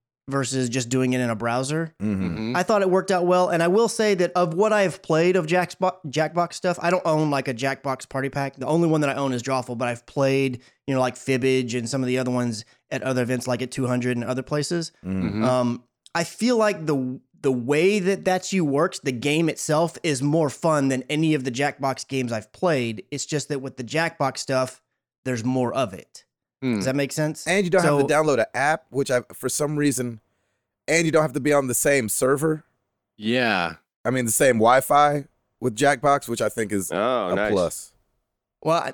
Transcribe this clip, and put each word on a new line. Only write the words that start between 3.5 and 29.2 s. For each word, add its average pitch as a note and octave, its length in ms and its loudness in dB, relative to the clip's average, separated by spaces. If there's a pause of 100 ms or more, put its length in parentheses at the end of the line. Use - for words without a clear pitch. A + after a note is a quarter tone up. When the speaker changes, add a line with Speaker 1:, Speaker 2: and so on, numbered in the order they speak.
Speaker 1:
I E3+ 60 2
will G#3+ 220 4
say G#3+ 260 0
that F3 220 0
of F3+ 160 2
what G#3 180 2
I've G3 300 2
played E3+ 340 2
of E3+ 120 0
Jackbo-, F3+ 500 0 (100)
Jackbox D#3 460 -2
stuff, F3 280 -2
I E3+ 100 2
don't F#3 140 0
own, D#3 240 2
like, C#3 200 0
a B2+ 40 -4
Jackbox C3 540 -4
party C3+ 220 -4
pack. C#3 260 -6
The B2+ 120 -6
only E3+ 200 4
one D#3 140 4
that C#3+ 80 2
I B2 60 -2
own C3+ 180 -2
is A#2 100 -4
Drawful, B2+ 340 -4
but B2 120 -2
I've A#2 160 -8
played, C3+ 560 0 (260)
you C#3 60 -2
know, B2+ 80 2
like, B2+ 160 -2
Fibbage C3 580 0
and A#2 140 -4
some C3+ 120 -2
of B2+ 60 -2
the B2 120 0
other B2+ 120 -2
ones A#2+ 320 -2 (260)
at B2+ 140 -6
other C3 200 0
events, B2 260 -2
like A#2+ 120 -2
at B2+ 100 -6
two C3+ 160 -4
hundred B2 280 0
and A#2+ 80 -4
other B2+ 200 -4
places. D#3 500 -4 (120)
Speaker 2:
Mm-hmm. F#2 220 -2
Speaker 3:
Mm-hmm. G#2 160 -2
Speaker 1:
Um, B2 400 0 (320)
I E3+ 80 0
feel A#3+ 340 0
like G#3 280 0
the, C3 340 -2 (220)
the C3+ 100 2
way D3+ 480 2
that F3 260 -2
That's F#3 260 0
You F#3 140 2
works, D3 340 0
the C#3 140 -2
game D3 360 0
itself D#3 540 -2
is C#3 180 -2
more D3 280 2
fun D3 400 0
than C3 200 -2
any D#3 240 2
of C#3 100 0
the C3 80 -4
Jackbox C3+ 560 -4
games C3 240 -4
I've A2 200 -6
played. B2 600 -2
It's C#3+ 140 -8
just D3 240 -4
that C#3+ 120 -4
with C3 160 -12
the B2+ 60 -10
Jackbox D3 560 -2
stuff, C3 420 -2 (440)
there's B2 200 -4
more B2+ 280 0
of A2+ 200 -2
it. - 320 -18 (360)
Speaker 3:
Hmm. B2+ 140 0
Speaker 1:
Does G2 100 -2
that C3 120 0
make C#3 160 -2
sense? D3+ 340 -4
Speaker 2:
And F#3+ 160 2
you F3 60 -2
don't F3 140 4
have D3+ 120 4
to C#3+ 60 4
Speaker 1:
So C#3 60 2
Speaker 2:
download D3+ 320 2
an A2 140 2
app, D3 360 0
which C3+ 200 -2
I, B2 120 2 (120)